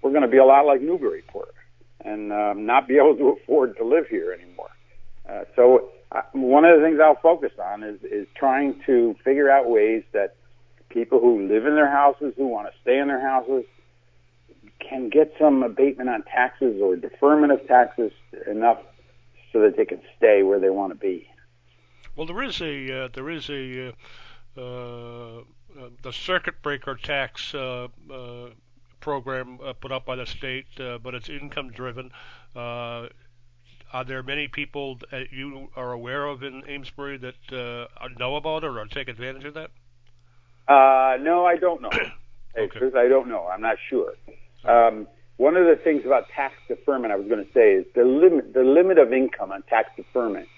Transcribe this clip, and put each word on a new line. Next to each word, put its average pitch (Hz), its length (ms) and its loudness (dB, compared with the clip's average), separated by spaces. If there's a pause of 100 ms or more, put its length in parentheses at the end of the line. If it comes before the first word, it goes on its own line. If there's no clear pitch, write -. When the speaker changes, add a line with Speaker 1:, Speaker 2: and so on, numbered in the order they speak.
Speaker 1:
we're 139 120 0
gonna 143 140 2
be 123 120 4
a 131 80 10
lot 139 180 8
like 139 160 4
Newburyport 143 720 -6 (460)
and, 107 320 -10
um, 104 320 -4
not 127 240 2
be 131 80 4
able 147 200 6
to - 120 2
afford 131 480 0
to 113 80 -4
live 147 240 2
here 90 240 -6
anymore. 85 380 -18 (580)
Uh, 98 160 -12 (100)
so, 123 360 6 (200)
uh, - 120 -8 (100)
one 135 320 4
of 165 160 10
the 151 60 2
things 156 140 2
I'll 156 160 6
focus 165 360 0 (100)
on 101 200 -10
is, 107 200 -14
is 104 320 -8
trying 139 520 -2
to 120 360 2
figure 139 280 2
out 135 180 4
ways 110 440 0
that 101 240 -4 (520)
people 120 320 0
who 113 260 2
live 110 200 0
in 151 80 0
their 151 160 4
houses, 143 460 0
who 135 100 -4
wanna 104 240 -6 (100)
stay 127 180 2
in 143 100 -2
their 135 120 -4
houses, 131 440 -2 (1160)
can 131 280 -10
get 151 300 4
some 143 240 4
abatement 131 480 0
on 110 140 -6
taxes 123 580 -2
or 92 120 2
deferment 143 580 2
of 135 140 0
taxes 120 460 2 (340)
enough 113 320 0 (720)
so 113 100 0
that 104 180 4
they 110 60 2
can - 160 -8 (160)
stay 104 260 4
where 98 180 2
they 95 80 0
wanna 95 260 -4
be. 90 320 -8 (880)
Speaker 2:
Well, 156 120 -12
there 185 160 -10
is 247 180 -10
a, 135 440 -10
uh, 127 100 -12
there 135 160 -14
is 147 180 -12
a, 127 460 -14 (640)
uh, 131 40 -20
uh, 120 800 -16 (640)
the 127 100 -14
circuit - 480 -6
breaker 139 420 -10
tax, 139 520 -10
uh, 127 340 -12 (240)
uh, 120 380 -18 (500)
program, 127 640 -10
uh, 135 80 -12
put 127 180 -16
up 131 140 -10
by 127 120 -10
the 123 100 -14
state, 131 400 -12 (120)
uh, 123 200 -14
but 123 160 -16
it's 117 160 -14
income 143 400 -14
driven. 127 400 -14 (440)
Uh, 120 540 -12 (840)
are 127 120 -10
there 131 180 -12
many 139 260 -8
people 139 500 -12 (120)
that 127 220 -14
you 135 440 -16
are 123 160 -12
aware 127 340 -10
of 139 160 -12
in 135 260 -16
Amesbury 139 500 -14
that, 127 160 -16 (180)
uh, 120 560 -14 (100)
know 127 180 -6
about 156 280 -6
it 156 40 -8
or 113 180 -10
take 127 220 -12
advantage 127 360 -14
of 147 100 -16
that? 160 160 -16 (960)
Speaker 1:
Uh, 135 540 6
no, 175 240 0
I 170 100 4
don't 170 240 -2
know. 117 140 -10
Speaker 2:
<clears throat> - 40 -4 (560)
Speaker 1:
Hey, 113 120 -4
Speaker 2:
Okay. 113 120 -12
Speaker 1:
Chris, 127 160 -2
I 123 140 4
don't 131 200 4
know. 90 200 -8
I'm 95 120 -8
not 113 180 -2 (120)
sure. 113 240 -4 (500)
Um, 113 440 4 (280)
one 151 200 2
of 180 100 4
the 165 80 8
things 143 320 -2
about 131 240 0
tax 139 240 -8 (140)
deferment 123 440 -4
I 101 40 -2
was 98 120 -6
gonna 107 240 -4
say 110 220 6
is 95 120 -2 (100)
the 120 80 4
limit, 151 500 2
the 131 80 2
limit 170 340 4
of 127 160 6
income 127 380 -4
on 98 140 -12
tax 110 320 -2
deferment 101 500 -8 (120)